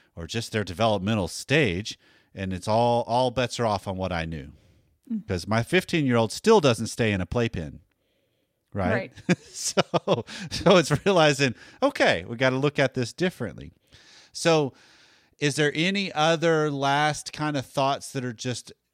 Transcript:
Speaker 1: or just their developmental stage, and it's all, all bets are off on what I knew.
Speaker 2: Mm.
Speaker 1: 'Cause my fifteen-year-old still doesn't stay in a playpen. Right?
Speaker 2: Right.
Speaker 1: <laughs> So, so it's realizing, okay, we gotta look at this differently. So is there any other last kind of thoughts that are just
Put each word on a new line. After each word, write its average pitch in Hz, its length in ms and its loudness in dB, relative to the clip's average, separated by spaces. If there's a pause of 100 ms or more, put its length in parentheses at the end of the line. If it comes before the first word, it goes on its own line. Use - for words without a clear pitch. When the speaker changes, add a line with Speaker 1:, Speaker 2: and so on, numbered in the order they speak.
(140)
Speaker 1:
or 82 140 -12
just - 240 -6
their 107 140 -2
developmental 101 640 0
stage, 110 680 -2 (380)
and 95 160 -6
it's 90 160 -8
all, 117 400 2
all 123 240 0
bets 120 300 -4
are 117 40 2
off 104 220 -2
on 98 80 -4
what 92 160 -4
I 82 140 -2
knew. 80 260 -10 (580)
Speaker 2:
Mm. 220 160 -6
Speaker 1:
'Cause 90 220 -4
my 113 160 0
fifteen-year-old 131 680 0
still 220 260 4
doesn't 117 280 2
stay 110 260 0
in 92 80 0
a 90 40 -4
playpen. 87 540 -4 (920)
Right? 131 400 -2 (160)
Speaker 2:
Right. 180 100 2
Speaker 1:
<laughs> - 140 -20
So, - 720 -2 (260)
so - 240 4
it's 165 160 4 (140)
realizing, 147 500 4 (260)
okay, 190 460 2
we 117 80 -8
gotta 127 220 2
look 143 200 0
at 135 160 2
this 123 200 -4
differently. 113 580 -6 (640)
So 156 400 2 (640)
is 147 160 0
there 147 180 2
any 190 380 -2
other 156 580 2
last 143 600 0
kind 151 240 -4
of 131 100 -4
thoughts 135 460 -2
that 127 140 -6
are 123 80 -6
just 117 400 -8 (200)